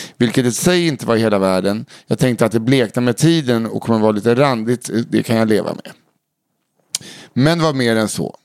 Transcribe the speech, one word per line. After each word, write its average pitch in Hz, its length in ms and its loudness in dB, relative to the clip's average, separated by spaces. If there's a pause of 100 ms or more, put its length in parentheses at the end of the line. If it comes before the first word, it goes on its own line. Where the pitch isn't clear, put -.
(160)
Vilket 120 300 0
i 120 60 0
sig 180 360 2
inte 123 180 -4
var 117 100 2
hela 110 220 2
världen. 95 480 0 (200)
Jag 113 120 -2
tänkte 120 280 0
att 101 60 -2
det 117 80 0
bleknar 123 420 0
med 123 140 0
tiden 131 500 2
och 104 160 -6
kommer 113 160 0
vara 107 140 4
lite 107 220 2
randigt, 123 560 0 (180)
det 110 140 0
kan 117 140 -2
jag 113 120 2
leva 95 260 0
med. - 180 -16 (1400)
Men 160 280 2
var 160 100 2
mer 120 240 0
än 110 120 0
så. - 260 -6 (100)